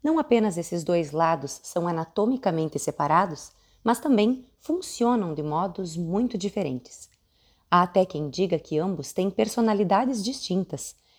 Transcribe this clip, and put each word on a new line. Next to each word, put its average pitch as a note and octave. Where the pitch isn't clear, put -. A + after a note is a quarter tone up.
Não D#4+
apenas A3
esses E3+
dois E3
lados D#3+
são E3+
anatomicamente E3+
separados, D#3+
mas A#3+
também B3+
funcionam A#3+
de D3+
modos E3+
muito F#3+
diferentes. F3
Há F3
até F3+
quem D3+
diga F3
que D3+
ambos E3+
têm F#3+
personalidades G#3+
distintas, F#3